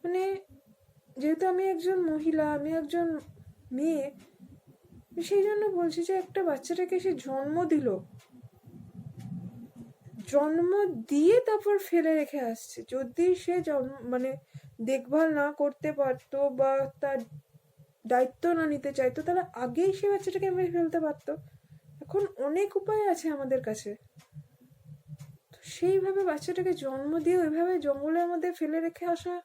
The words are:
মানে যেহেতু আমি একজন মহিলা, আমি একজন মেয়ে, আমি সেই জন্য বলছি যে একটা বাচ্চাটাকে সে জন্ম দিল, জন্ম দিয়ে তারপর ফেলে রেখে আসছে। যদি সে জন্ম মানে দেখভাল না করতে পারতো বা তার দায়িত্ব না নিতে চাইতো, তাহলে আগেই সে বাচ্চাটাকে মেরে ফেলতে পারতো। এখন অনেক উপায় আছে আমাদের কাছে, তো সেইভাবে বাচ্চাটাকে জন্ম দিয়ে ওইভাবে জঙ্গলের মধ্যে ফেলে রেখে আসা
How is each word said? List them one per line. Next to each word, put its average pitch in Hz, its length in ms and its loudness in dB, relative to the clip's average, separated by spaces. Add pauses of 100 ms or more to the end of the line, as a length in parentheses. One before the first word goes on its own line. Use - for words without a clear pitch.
মানে 349 200 0 (1000)
যেহেতু 320 220 2 (100)
আমি 370 100 2 (100)
একজন 359 240 0 (140)
মহিলা, 311 340 2 (120)
আমি 285 120 -2 (120)
একজন 339 260 0 (680)
মেয়ে, 294 280 0 (1040)
আমি 339 200 -6
সেই 392 180 6
জন্য 415 160 2 (160)
বলছি 339 280 0
যে 381 60 0 (100)
একটা 392 260 -4
বাচ্চাটাকে 359 540 -2
সে 370 80 2 (160)
জন্ম 277 280 -2 (180)
দিল, 285 140 2 (2500)
জন্ম 320 380 2 (400)
দিয়ে 320 240 6 (120)
তারপর 415 280 2 (120)
ফেলে 320 320 4
রেখে 285 200 -4 (120)
আসছে। - 260 -12 (160)
যদি 262 320 -2 (180)
সে 349 120 0 (140)
জন্ম 269 220 0 (220)
মানে 254 180 0 (580)
দেখভাল 269 380 2 (120)
না 285 80 2 (140)
করতে 285 280 0 (100)
পারতো 262 380 -2 (220)
বা 269 120 6 (300)
তার 269 180 0 (920)
দায়িত্ব 254 320 2 (140)
না 320 60 0 (100)
নিতে 277 240 -4
চাইতো, 254 280 0
তাহলে 349 180 2 (200)
আগেই 320 340 2
সে - 140 -2
বাচ্চাটাকে 381 360 0 (100)
মেরে 359 180 0
ফেলতে 330 300 2
পারতো। 294 260 -4 (720)
এখন 403 200 0 (240)
অনেক 381 220 0 (100)
উপায় 427 320 0
আছে 330 140 -2 (100)
আমাদের 262 320 -2
কাছে, 214 240 -6 (1600)
তো - 80 -20 (160)
সেইভাবে 381 540 2
বাচ্চাটাকে 359 440 -2 (100)
জন্ম 269 280 -4 (140)
দিয়ে 349 180 4
ওইভাবে 330 300 2 (140)
জঙ্গলের 311 440 0
মধ্যে 349 180 -2 (100)
ফেলে 311 260 -2
রেখে 339 200 -6 (100)
আসা 349 300 -6